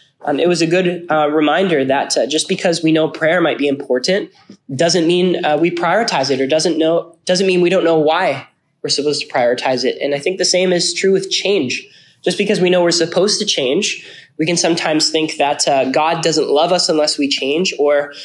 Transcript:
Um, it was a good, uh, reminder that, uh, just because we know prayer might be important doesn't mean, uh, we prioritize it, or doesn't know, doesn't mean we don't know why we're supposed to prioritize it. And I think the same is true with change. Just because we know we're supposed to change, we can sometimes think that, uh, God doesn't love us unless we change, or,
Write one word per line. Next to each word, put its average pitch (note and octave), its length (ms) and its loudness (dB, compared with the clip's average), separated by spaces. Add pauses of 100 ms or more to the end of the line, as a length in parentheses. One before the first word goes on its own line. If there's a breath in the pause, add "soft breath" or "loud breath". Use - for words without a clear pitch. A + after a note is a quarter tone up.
(240 loud breath)
Um, C#3+ 160 -2
it F3 80 2
was E3+ 140 0
a D#3+ 40 2
good, F3 440 0
uh, D3+ 180 2
reminder D3+ 560 2
that, C3+ 320 -2
uh, B2 100 2
just D3 220 -4
because F3+ 340 -2
we D#3+ 100 2
know D#3 160 2
prayer D#3+ 340 0
might D3 160 0
be C#3+ 100 0
important C#3 600 -2 (440 loud breath)
doesn't E3+ 320 2
mean, F3+ 380 2
uh, D3+ 140 2
we E3+ 120 2
prioritize F3 600 -2
it, C3 100 0
or C3+ 60 0
doesn't D#3 320 2
know, D#3+ 380 0 (100)
doesn't F#3 200 0
mean F3+ 140 2
we F3 100 4
don't F3+ 140 2
know E3 140 4
why D#3 480 0 (360)
we're D3 60 -6
supposed C#3+ 320 -2
to - 80 -10
prioritize B2 560 0
it. A#2+ 160 -2
And C#3+ 140 -2
I C#3+ 40 -2
think F#3 200 -4
the F3 60 -2
same F#3 280 2
is E3+ 220 0
true G3 180 0
with - 180 0
change. F3 560 -2 (380 soft breath)
Just F#3 140 -2
because G3+ 220 0
we F3+ 100 2
know F3+ 120 2
we're F3 80 2
supposed E3+ 500 0
to G#3 40 -6
change, D3 600 -2 (340 loud breath)
we D#3 80 -2
can F3 100 0
sometimes E3 540 0
think D#3 260 -2
that, C#3+ 320 0
uh, C3+ 180 2
God D#3 360 0
doesn't D#3 260 0
love D#3+ 240 2
us F3+ 160 2
unless D3+ 300 0
we C#3+ 100 0
change, C#3+ 500 -2
or, C#3+ 340 2 (120 loud breath)